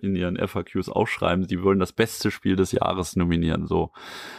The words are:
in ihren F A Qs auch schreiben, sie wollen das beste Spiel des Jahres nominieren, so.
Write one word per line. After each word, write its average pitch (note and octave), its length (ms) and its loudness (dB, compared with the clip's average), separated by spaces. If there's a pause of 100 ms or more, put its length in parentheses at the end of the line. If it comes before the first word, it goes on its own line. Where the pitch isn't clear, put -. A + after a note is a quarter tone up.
in G2 140 0
ihren F2+ 200 0
F - 200 -2
A F2+ 80 -4
Qs - 260 -4
auch G#2 160 -4
schreiben, F2+ 420 0
sie F2+ 140 -4
wollen G2 160 6
das F#2 140 0
beste - 380 0
Spiel - 260 0
des F#2+ 160 2
Jahres F2+ 440 0
nominieren, E2 500 2
so. E2+ 260 0 (460)